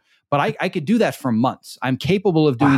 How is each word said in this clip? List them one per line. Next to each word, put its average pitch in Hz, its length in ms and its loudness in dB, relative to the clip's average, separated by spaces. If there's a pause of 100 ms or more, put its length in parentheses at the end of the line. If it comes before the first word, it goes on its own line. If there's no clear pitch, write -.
(320)
But 143 80 0
I, 214 200 -2
I 180 100 -2
could 160 160 -6
do 220 120 0
that 180 180 0
for 127 160 -4
months. 113 520 -2
I'm 127 140 -2
capable 165 500 0
of 127 100 0
doing 139 200 2